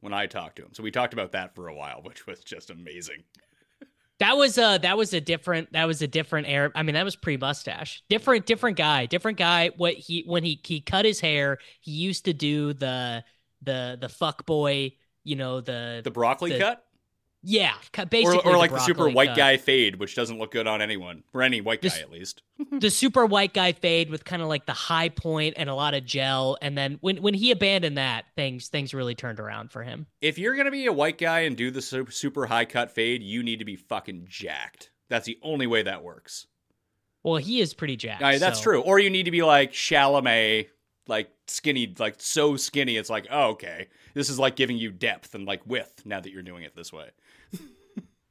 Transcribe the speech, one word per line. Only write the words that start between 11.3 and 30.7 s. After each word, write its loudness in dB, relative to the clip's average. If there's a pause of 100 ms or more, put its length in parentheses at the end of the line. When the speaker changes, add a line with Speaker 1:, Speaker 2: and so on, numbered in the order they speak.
Speaker 2:
he -18
used -4
to 2
do 0
the, -4 (400)
the, -6
the -8
fuck -4
boy, 0 (320)
you -6
know, -4
the -8
Speaker 1:
The -6
broccoli 0
Speaker 2:
the 0
Speaker 1:
cut? -2 (580)
Speaker 2:
Yeah, 2 (180)
ca-, -6
Speaker 1:
Or, -6
Speaker 2:
basically 4
Speaker 1:
or 8
Speaker 2:
the 8
Speaker 1:
like 6
the -2
super 2
Speaker 2:
broccoli 4
Speaker 1:
white 8
Speaker 2:
cut. -2
Speaker 1:
guy 6
fade, 4
which -8
doesn't -4
look -10
good -2
on 0
anyone, -6 (100)
or -2
any 2
white -2
Speaker 2:
The 0
Speaker 1:
guy -4
Speaker 2:
s-, -8
Speaker 1:
at -14
least. -14 (160)
<laughs> -10
Speaker 2:
the 2
super 4
white 4
guy 2
fade 0
with -8
kinda, -6
like, -4
the -2
high 0
point -2
and -4
a -4
lot 0
of -4
gel, 0
and -4
then -4
when, -2
when 0
he 2
abandoned 2
that, -2 (100)
things, -6
things -6
really -4
turned -10
around -10
for -12
him. -12 (160)
Speaker 1:
If 0
you're -2
gonna 0
be -4